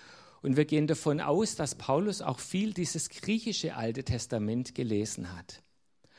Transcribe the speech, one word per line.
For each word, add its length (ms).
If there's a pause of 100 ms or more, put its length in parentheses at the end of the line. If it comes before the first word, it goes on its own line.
(440)
Und 140
wir 80
gehen 220
davon 340
aus, 340
dass 200
Paulus 480
auch 160
viel 340
dieses 360
griechische 640
Alte 280
Testament 720
gelesen 640
hat. 240 (580)